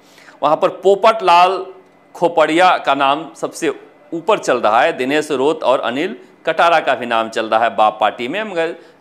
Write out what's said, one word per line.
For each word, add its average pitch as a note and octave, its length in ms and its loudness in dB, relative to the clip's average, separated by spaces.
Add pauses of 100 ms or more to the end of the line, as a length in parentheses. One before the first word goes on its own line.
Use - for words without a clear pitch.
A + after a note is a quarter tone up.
(420)
वहाँ D3 140 0
पर E3+ 120 0
पोपट G3+ 540 2
लाल F3+ 440 2 (480)
खोपड़िया E3+ 640 2
का C#3 160 -2
नाम C#3+ 400 -2
सबसे D3+ 400 -6 (380)
ऊपर E3+ 260 0
चल C3+ 200 0
रहा A2+ 240 2
है, E3 100 2
दिनेश C#3+ 380 -2
रोत D3+ 320 0
और C3 180 2
अनिल D3+ 360 -6 (300)
कटारा E3+ 340 2
का C#3+ 140 0
भी B2 120 -6
नाम A2+ 220 -2
चल A2+ 180 -6
रहा A2 180 2
है A2 120 -2
बाप G#2+ 240 2
पार्टी A2 280 -2
में, F#3+ 140 -6
मगर E3+ 260 -4 (320)